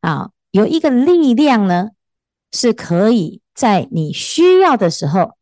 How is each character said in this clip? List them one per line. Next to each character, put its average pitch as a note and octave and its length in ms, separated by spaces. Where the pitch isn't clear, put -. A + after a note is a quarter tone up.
啊， E3 300
有 G3+ 160
一 D#4+ 140
个 D#4 100
力 C#4 440
量 A#3 340
呢， F3+ 220
是 A#3 220
可 G3 380
以 A3 300
在 G3+ 380
你 D#3 200
需 F#4 460
要 F4 180
的 F#3 140
时 - 160
候 E3+ 360